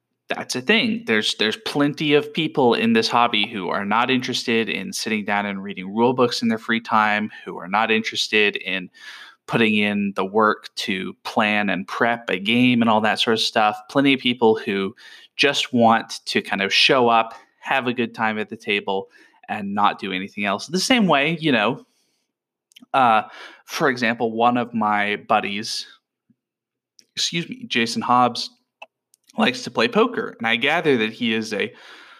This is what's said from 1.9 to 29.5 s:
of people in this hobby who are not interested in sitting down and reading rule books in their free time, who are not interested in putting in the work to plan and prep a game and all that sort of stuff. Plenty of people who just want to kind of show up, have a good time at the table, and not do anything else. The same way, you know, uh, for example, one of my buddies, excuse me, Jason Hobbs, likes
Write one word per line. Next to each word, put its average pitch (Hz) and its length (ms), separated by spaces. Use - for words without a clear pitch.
of 147 180
people 151 400
in 117 200
this 113 140
hobby 113 400
who 98 220
are 95 160
not 113 240
interested 123 580
in 95 240
sitting 107 320
down 101 220
and 98 180
reading 95 320
rule 120 180
books 123 280
in 117 80
their 113 80
free 113 240
time, 107 500
who 87 120
are 87 100
not 110 240
interested 107 640
in 92 320
putting 110 300
in 101 400
the 95 100
work 107 500
to 95 380
plan 104 460
and 92 180
prep 120 420
a 95 80
game 117 440
and 117 80
all 110 120
that 107 180
sort 117 160
of 110 40
stuff. 107 400
Plenty 139 240
of 131 60
people 117 360
who 98 400
just - 380
want 113 520
to - 160
kind 98 200
of 95 120
show 127 360
up, 113 240
have 131 280
a 123 60
good 113 200
time 110 240
at 107 120
the 110 80
table, 101 520
and 101 260
not 104 240
do 98 140
anything 98 340
else. 101 220
The 170 120
same 226 280
way, 156 320
you 156 120
know, 117 320
uh, 117 300
for - 240
example, 120 420
one 117 260
of 120 180
my 104 400
buddies, 101 720
excuse - 340
me, - 180
Jason 117 360
Hobbs, 123 480
likes 127 260